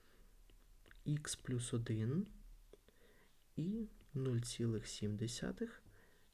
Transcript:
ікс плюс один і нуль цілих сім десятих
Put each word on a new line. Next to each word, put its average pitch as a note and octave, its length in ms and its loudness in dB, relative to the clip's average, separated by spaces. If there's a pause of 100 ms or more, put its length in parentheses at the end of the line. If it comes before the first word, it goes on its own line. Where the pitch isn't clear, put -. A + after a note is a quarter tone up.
(1040)
ікс D3 320 0
плюс B2 380 0
один A#2 520 4 (1300)
і G#3 300 0 (280)
нуль C3 240 4
цілих A#2 500 2
сім G#2 280 0
десятих - 680 -2 (520)